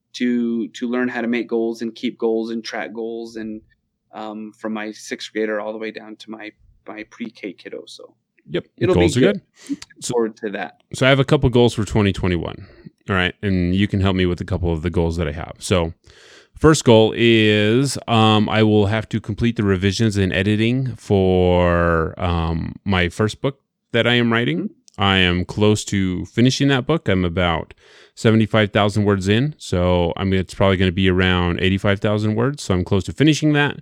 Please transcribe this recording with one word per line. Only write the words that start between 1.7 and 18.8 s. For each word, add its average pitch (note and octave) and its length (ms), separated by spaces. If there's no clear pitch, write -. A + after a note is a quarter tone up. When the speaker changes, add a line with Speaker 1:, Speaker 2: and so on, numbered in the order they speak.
Speaker 1:
and A2+ 120
keep - 240
goals A2+ 340
and A2+ 120
track G2+ 300
goals. A#2 420
And, A2 260
um, G#2+ 400
from A2 200
my G#2+ 180
sixth - 400
grader G#2+ 280
all G#2+ 140
the A2+ 40
way G#2+ 140
down G#2+ 260
to - 140
my, G#2+ 200
my G#2+ 220
pre-K G#2+ 440
kiddo. - 320
So - 300
Speaker 2:
yep. E3+ 160
Speaker 1:
it'll F3 180
Speaker 2:
Goals E3+ 200
Speaker 1:
be B2+ 100
Speaker 2:
are G3+ 80
Speaker 1:
good. G3 80
Speaker 2:
good. - 100
Speaker 1:
Looking - 260
forward A#2 340
to G#2+ 140
that. F2+ 320
Speaker 2:
So - 120
I B2+ 40
have C#3 100
a C3+ 60
couple C#3 240
goals A#2+ 240
for G#2 120
twenty G2+ 260
twenty-one. F2 560
All G2+ 60
right. F2+ 260
And F2+ 340
you G2+ 120
can G2+ 140
help F#2+ 140
me F#2 100
with F2 160
a F2+ 40
couple F2 280
of D#2 80
the F2 80
goals E2 280
that E2+ 100
I C#2+ 40
have. D#2+ 280
So E2+ 340
first D3+ 260
goal A2 320
is, A2 840
um, A2 400
I A2 140
will G#2+ 240